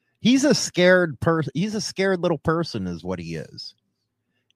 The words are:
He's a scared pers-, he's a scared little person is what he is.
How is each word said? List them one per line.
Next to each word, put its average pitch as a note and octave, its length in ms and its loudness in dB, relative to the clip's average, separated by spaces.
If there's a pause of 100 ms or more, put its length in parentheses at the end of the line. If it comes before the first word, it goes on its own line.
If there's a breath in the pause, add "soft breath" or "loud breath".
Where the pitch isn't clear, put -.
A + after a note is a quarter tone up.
(180)
He's B3+ 260 2
a C4+ 100 6
scared F3+ 680 2
pers-, D#3+ 320 0
he's G3+ 220 -4
a G#3 80 -4
scared F#3+ 380 -2
little E3+ 180 0
person D#3+ 480 -4
is E2+ 180 -8
what F2+ 140 -6
he E2 160 -10
is. - 400 -14 (800)